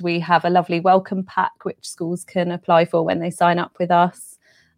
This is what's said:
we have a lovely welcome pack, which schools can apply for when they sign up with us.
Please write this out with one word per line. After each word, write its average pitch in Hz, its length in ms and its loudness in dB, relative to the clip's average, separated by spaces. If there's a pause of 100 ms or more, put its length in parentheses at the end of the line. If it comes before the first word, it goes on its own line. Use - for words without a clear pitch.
we 170 160 -2
have 170 260 0
a 175 60 0
lovely 175 300 0
welcome 190 420 2
pack, - 420 -6
which - 240 -12
schools 175 360 -8
can 175 260 -4
apply 175 340 2
for 170 180 0
when 170 180 -2
they 170 100 -6
sign 170 300 0
up - 180 -8
with 180 140 -2
us. 175 440 0 (420)